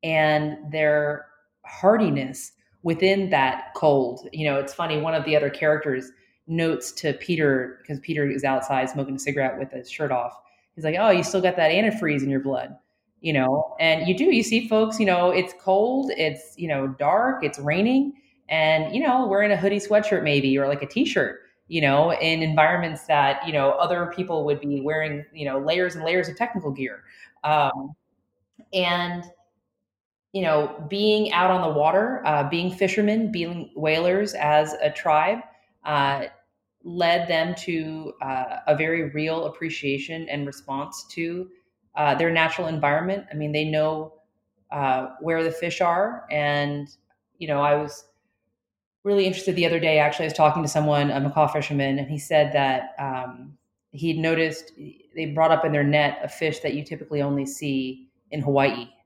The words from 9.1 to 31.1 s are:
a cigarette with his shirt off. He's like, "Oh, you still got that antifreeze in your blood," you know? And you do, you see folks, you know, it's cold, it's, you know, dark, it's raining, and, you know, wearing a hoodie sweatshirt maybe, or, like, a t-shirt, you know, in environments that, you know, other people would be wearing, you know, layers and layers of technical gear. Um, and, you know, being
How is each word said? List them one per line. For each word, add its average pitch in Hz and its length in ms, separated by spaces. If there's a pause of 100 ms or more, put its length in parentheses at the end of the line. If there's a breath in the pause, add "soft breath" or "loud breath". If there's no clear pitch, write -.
a - 20
cigarette 135 400
with 135 140
his 127 180
shirt 147 200
off. 123 300 (340 soft breath)
He's 160 120
like, 156 120
"Oh, 214 120
you 180 120
still 185 200
got 180 140
that 160 140
antifreeze 185 520
in 139 80
your 135 100
blood," 135 340 (460)
you 160 140
know? 135 440
And 160 300
you 185 80
do, 262 80 (100)
you 226 80
see 226 260
folks, 220 300
you 226 60
know, 180 240
it's 180 320
cold, 247 560
it's, 156 400
you 170 120
know, 139 180
dark, 175 580
it's 143 140
raining, 220 560 (340 loud breath)
and, 156 460
you 254 80
know, 254 240
wearing 202 260
a 196 60
hoodie 196 220
sweatshirt 208 420
maybe, 139 340
or, 139 100
like, 143 140
a 143 60
t-shirt, 180 540 (280 loud breath)
you 165 140
know, 147 320
in 160 280
environments 160 640
that, 143 420
you 165 60
know, 139 200
other 175 440
people 165 300
would 143 160
be 143 180
wearing, 147 540
you 156 100
know, 135 140
layers 170 360
and 160 120
layers 175 200
of - 120
technical 170 320
gear. 131 340 (400 loud breath)
Um, 147 500 (800)
and, 175 520 (1080)
you 190 100
know, 151 460
being 214 440